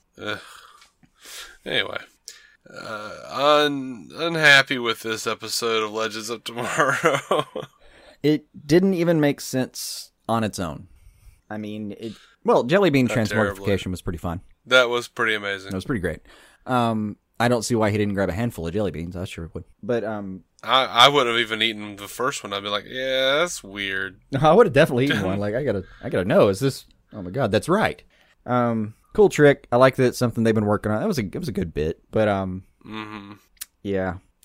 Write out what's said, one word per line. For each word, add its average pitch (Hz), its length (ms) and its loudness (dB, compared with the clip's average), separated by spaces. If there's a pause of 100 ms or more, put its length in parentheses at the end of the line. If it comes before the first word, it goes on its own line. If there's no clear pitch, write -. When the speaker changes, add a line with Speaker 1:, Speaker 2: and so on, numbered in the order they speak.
(200)
Speaker 1:
Ugh. 104 180 -6 (1300)
Anyway. 110 340 -4 (720)
Uh, 107 440 -14 (500)
un-, 131 500 -6
unhappy 147 640 6
with 117 220 -2
this 110 260 -6
episode 113 560 -2
of 107 100 -4
Legends 110 360 -6
of 113 160 -10
Tomorrow. 139 1080 0
<laughs> - 680 -16
Speaker 2:
It 151 220 0 (220)
didn't 185 280 4
even 170 240 2
make 143 220 2
sense - 680 -8 (180)
on 113 160 0
its 104 140 -6
own. 85 300 -8 (600)
I 107 80 -12
mean, 107 420 -10
it, 113 140 -10 (320)
well, 196 200 4
Jelly 180 260 4
Bean 135 160 4
Speaker 1:
Not 113 100 -2
Speaker 2:
transmogrification 104 400 0 (100)
Speaker 1:
terribly. 98 240 0
Speaker 2:
was 87 120 -8
pretty 85 160 -6
fun. 85 240 -6 (240)
Speaker 1:
That 123 240 4
was 120 180 -2
pretty 113 260 0
amazing. 98 360 -6
Speaker 2:
That 95 60 -6
was 92 100 -6
pretty 113 160 -2
great. 82 180 -4 (460)
Um, 113 500 -2 (240)
I 120 80 2
don't 120 140 2
see 120 120 -2
why 107 160 2
he 107 60 0
didn't 104 180 0
grab 95 140 0
a 90 60 -4
handful 110 320 -6
of 82 80 -6
jelly 101 160 -2
beans. 85 260 -8
I 87 80 -6
sure 82 300 -12
would. 90 100 -12 (180)
But, 113 220 -4
um, 101 400 -10 (180)
Speaker 1:
I, 127 220 2
I 117 240 6
would 143 180 4
have 117 120 2
even 110 240 0
eaten 104 340 -4
the 98 120 -14
first 127 360 -6
one. 101 80 -8
I'd 101 100 -4
be 101 60 -8
like, 104 180 -4
"Yeah, 131 520 -2
that's 175 260 -4
weird." 95 560 -6 (100)
Speaker 2:
<laughs> 135 80 -4
I 156 140 6
would 226 140 8
have 139 80 -2
definitely 135 320 4
eaten 123 160 -2
Speaker 1:
<laughs> - 20 -4
Speaker 2:
one. 95 160 -2
Like, 104 140 -2
I 135 100 -4
gotta, 101 200 -2 (200)
I 127 60 -10
gotta 92 180 -2
know. 143 220 6
Is 95 100 -2
this? 135 240 -2 (300)
Oh 104 80 -14
my 87 80 -10
god, 117 200 -2
that's 107 200 0
right. 175 320 0 (420)
Um, 117 480 0 (220)
cool 196 160 6
trick. 143 420 4
I 120 40 4
like 131 200 6
that 131 120 4
it's 113 100 -2
something 117 260 0
they've 113 100 4
been 107 120 2
working 104 260 0
on. 107 80 -2
That 180 80 -2
was 180 100 -2
a, 117 60 -2
it 87 140 -8
was 170 100 -8
a 110 40 -6
good 90 200 -6
bit, 78 280 -4 (100)
but, 110 180 2
um, 95 360 -4 (220)
Speaker 1:
Mm-hmm. 107 460 -12 (500)
Speaker 2:
yeah, 95 340 -2 (280)